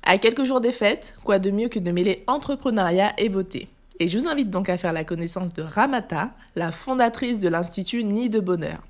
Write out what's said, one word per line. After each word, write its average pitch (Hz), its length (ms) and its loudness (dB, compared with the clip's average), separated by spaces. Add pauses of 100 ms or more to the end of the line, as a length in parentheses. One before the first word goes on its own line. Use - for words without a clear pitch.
À 175 140 6
quelques 233 280 2
jours 254 180 2
des 240 100 2
fêtes, - 400 0 (120)
quoi 202 140 4
de 196 120 0
mieux 214 180 0
que 226 100 -4
de 175 120 -2
mêler 180 360 0
entrepreneuriat 220 920 2
et 220 100 0
beauté ? 190 400 -4 (300)
Et 170 100 0
je 175 80 -2
vous 277 120 0
invite 285 200 0
donc 185 220 -2
à 180 80 0
faire 170 160 -2
la 160 100 -4
connaissance 170 480 -4
de - 80 -10
Ramata, 208 720 0 (260)
la 165 160 -2
fondatrice 240 680 0
de 180 100 2
l'Institut 175 520 -4
Nid 220 280 0
de 214 100 2
Bonheur. 175 380 -2 (120)